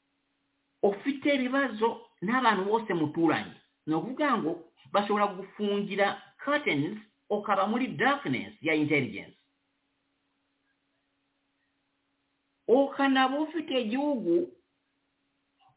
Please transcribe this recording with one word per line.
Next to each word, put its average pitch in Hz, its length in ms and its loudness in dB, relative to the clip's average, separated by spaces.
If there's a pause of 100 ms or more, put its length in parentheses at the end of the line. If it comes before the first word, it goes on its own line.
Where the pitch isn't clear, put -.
(840)
ofite 208 520 0
ebibazo 247 720 -2 (160)
n'abantu 220 420 2
bose 214 300 0
mutuulanye. 147 640 0 (300)
N'okuvuga 226 520 0
ngo 160 140 -2 (400)
basobola 208 340 2
kufungira 196 960 -2 (220)
curtains, 190 540 -2 (320)
okaba 202 360 0
muli 240 200 0 (120)
darkness 202 640 -2
ya 156 120 0
intelligence. 139 600 -2 (3250)
Okanaba 269 680 4
ofite 311 360 -4
egihugu, 233 800 0 (1200)